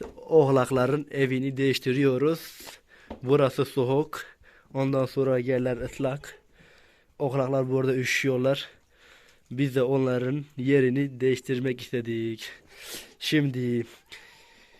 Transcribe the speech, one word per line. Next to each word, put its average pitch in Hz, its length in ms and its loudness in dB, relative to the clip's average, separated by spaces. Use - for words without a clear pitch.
oğlakların 135 960 4
evini 131 460 0
değiştiriyoruz. 135 1000 0
Burası 135 420 2
soğuk. 135 600 -2
Ondan 135 320 0
sonra 135 340 0
yerler 127 380 0
ıslak. 135 600 -8
Oğlaklar 135 500 0
burada 131 260 2
üşüyorlar. 131 760 0
Biz 127 240 -2
de 131 80 2
onların 131 600 0
yerini 131 640 2
değiştirmek 127 600 0
istedik. 113 680 -6
Şimdi 123 680 0